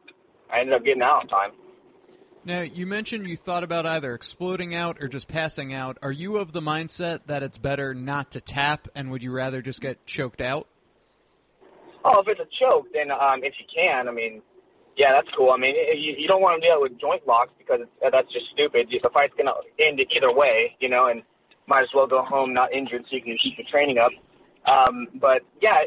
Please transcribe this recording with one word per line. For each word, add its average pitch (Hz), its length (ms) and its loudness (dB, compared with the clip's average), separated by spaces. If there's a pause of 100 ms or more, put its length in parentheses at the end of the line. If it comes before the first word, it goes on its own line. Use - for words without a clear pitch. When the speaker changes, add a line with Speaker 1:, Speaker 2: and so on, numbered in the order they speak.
(500)
Speaker 1:
I 117 100 0
ended 131 140 0
up 120 100 2
getting 131 180 2
out 135 200 4
in 120 60 -12
time. 98 220 -2 (920)
Speaker 2:
Now, 175 200 -8
you 175 240 -10
mentioned 208 420 -8
you 165 80 -10
thought 175 280 -6
about 170 200 -4
either 151 300 -4
exploding 180 600 -8
out 170 280 -6
or 139 60 -6
just 131 200 -14
passing 151 460 -8
out. 131 260 -10
Are 139 120 -8
you 190 260 -6
of 170 140 -8
the 170 100 -8
mindset 160 640 -6
that 143 160 -6
it's 135 160 -12
better 135 340 -4
not 135 380 -8
to 123 100 -14
tap, 143 540 -4
and 135 160 -10
would 131 120 -8
you 123 100 -10
rather 131 280 -6
just 127 220 -12
get 131 240 -10
choked 131 340 -8
out? 131 260 -6 (1400)
Speaker 1:
Oh, - 200 6
if 196 60 -4
it's - 120 -2
a 160 60 -10 (120)
choke, 247 360 4
then, 147 160 -2
um, 135 340 0
if 139 140 -6
you - 160 -20
can, 147 340 0
I 120 40 -6
mean, 113 280 -8 (560)
yeah, 139 160 6
that's 143 240 4
cool. 131 140 6
I 127 80 4
mean, 131 180 0
y-, 160 180 2
you, 147 220 -6
you 151 120 -6
don't 190 120 6
wanna 170 200 2
do 165 80 2
that 156 120 6
with 127 180 -2
joint 143 280 -4
locks 120 320 2
because 123 240 -2
it's, - 80 -18 (120)
uh, 135 60 4
that's 127 240 2
just 117 220 -8
stupid. 131 360 0
The 123 200 -2
fight's 143 260 2
gonna 139 160 0 (260)
end 151 220 2
either 131 320 2
way, 120 480 2
you 131 80 -2
know, 127 200 4
and 117 140 -4 (440)
might 135 160 4
as 127 120 -2
well 135 120 6
go 131 160 2
home 127 320 0
not 123 180 2
injured 123 380 -6
so 135 60 -6
you 117 60 -6
can 117 140 -8
keep 123 220 -2
your 113 120 -14
training 143 280 2
up. 120 140 4 (520)
Um, 123 500 4
but 131 280 2 (180)
yeah, 202 260 6